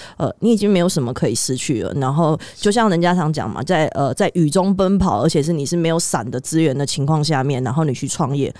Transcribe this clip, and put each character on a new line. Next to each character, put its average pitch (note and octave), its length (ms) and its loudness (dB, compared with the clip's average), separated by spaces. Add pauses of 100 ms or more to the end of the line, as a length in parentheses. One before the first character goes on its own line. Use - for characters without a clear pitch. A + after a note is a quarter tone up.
(160)
呃， B2 240 -4
你 G#3+ 100 2
已 A3+ 60 4
经 G3+ 140 0
没 F#3+ 80 4
有 F3 100 2
什 D#3+ 140 0
么 A#2+ 100 -4
可 C3+ 160 -2
以 A2 60 0
失 C3 200 -2
去 B2 280 -2
了， - 120 -6
然 C3+ 180 0
后 D#3 260 2 (180)
就 G#3 160 2
像 A3+ 160 2
人 E3+ 120 2
家 F3 140 4
常 D#3+ 160 2
讲 D3 200 -4
嘛， G2 120 -8
在， D#3+ 260 2
呃， C3+ 260 -2
在 F#3 180 0
雨 E3 160 2
中 F#3 260 2
奔 F#3+ 240 2
跑， C3 240 2
而 D#3 60 2
且 D#3 140 2
是 D#3+ 100 -2
你 C#3+ 140 -2
是 F3 100 -2
没 E3 140 2
有 E3 80 0
伞 B2+ 320 -2
的 B2 100 -6
资 D#3+ 220 0
源 C#3 140 2
的 C#3 100 -2
情 - 180 -4
况 D3+ 180 2
下 D3 220 0
面， C3+ 180 -2
然 B2+ 120 -4
后 D#3+ 100 0
你 C#3 80 0
去 B2+ 160 -6
创 C#3+ 280 -2
业， C#3 240 -2